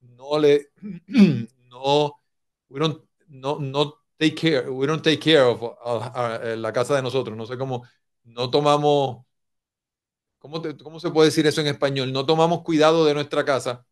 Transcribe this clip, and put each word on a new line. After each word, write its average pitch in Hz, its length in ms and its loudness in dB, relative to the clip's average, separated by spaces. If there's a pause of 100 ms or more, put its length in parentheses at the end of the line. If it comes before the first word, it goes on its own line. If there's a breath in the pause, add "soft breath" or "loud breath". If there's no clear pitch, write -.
no 127 380 -8
le, 147 380 2
<clears throat> 180 920 0
no, 143 520 -2 (480)
we 135 120 -12
don't, 156 240 -4 (240)
no, 135 320 -8
no 143 420 -4 (140)
take 160 180 0
care, 147 360 -2
we 131 160 -4
don't 151 160 -4
take 156 160 0
care 156 240 4
of, 113 200 2
uh, 117 40 -8
uh, 117 920 -6
la 110 160 -6
casa 123 240 -2
de 131 60 0
nosotros. 117 340 -6
No 113 80 -12
sé 120 140 -12
cómo, 127 280 -8 (380 soft breath)
no 120 260 -8
tomamos, 147 760 2 (1120)
¿cómo 156 240 -14
te, 156 160 -10
cómo 156 200 -20
se 170 120 -4
puede 156 180 6
decir 151 180 2
eso 151 140 0
en 151 60 -2
español? 135 440 -2
No 135 140 -2
tomamos 165 380 2
cuidado 160 420 4
de 147 80 4
nuestra 147 320 -4
casa 123 480 -4